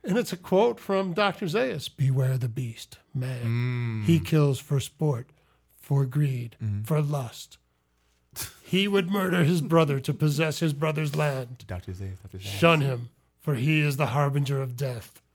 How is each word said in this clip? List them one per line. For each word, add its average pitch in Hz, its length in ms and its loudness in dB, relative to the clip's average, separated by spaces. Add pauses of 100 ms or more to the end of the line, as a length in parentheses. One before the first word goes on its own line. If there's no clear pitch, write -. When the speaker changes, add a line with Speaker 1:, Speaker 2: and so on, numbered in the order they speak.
Speaker 1:
And 208 140 2
it's 208 140 -2
a 185 40 -6
quote 226 440 2
from 190 320 -2
Doctor 202 340 0
Zaius, 196 420 -2
"Beware 131 480 0
the 123 120 -2
beast, 117 500 -10 (160)
man. 120 880 -4
Speaker 2:
Mm. - 20 -6
Speaker 1:
He 165 140 4
kills 147 400 2
for 139 220 -2
sport, 139 500 -4 (500)
for 139 260 2
greed, 127 540 -2
Speaker 2:
Mm-hmm. 104 220 -2
Speaker 1:
for 151 180 0
lust. 143 580 -6 (1040)
He 196 240 2
would 196 220 2
murder 180 340 2
his 165 160 4
brother 147 400 4
to 135 140 -4
possess 151 460 0
his 160 120 2
brother's 151 420 -2
land. 131 520 -2
Speaker 2:
Doctor 92 260 -8
Zaius, 95 300 -10
Doctor - 160 -16
Zaius. 92 40 -12 (160)
Speaker 1:
Shun 165 220 6
him, 123 300 -2 (280)
for 151 160 -2
he 151 260 2
is 147 180 0
the 151 80 0
harbinger 139 560 0
of 123 140 -8
death." 123 440 -8 (140)